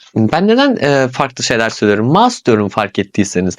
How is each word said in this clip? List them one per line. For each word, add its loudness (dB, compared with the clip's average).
Ben 0
neden, 2
e, 2
farklı -4
şeyler 0
söylüyorum? 0
Mouse 0
diyorum 2
fark -4
ettiyseniz. -2